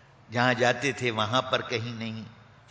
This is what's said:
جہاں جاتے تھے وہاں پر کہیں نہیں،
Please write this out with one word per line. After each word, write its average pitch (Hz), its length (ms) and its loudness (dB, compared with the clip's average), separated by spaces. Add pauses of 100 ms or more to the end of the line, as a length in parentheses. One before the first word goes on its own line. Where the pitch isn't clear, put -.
(320)
جہاں 123 220 4
جاتے 123 380 2
تھے 123 200 -2
وہاں 110 300 0
پر 127 200 -2
کہیں 117 320 -6
نہیں، 113 300 -10 (480)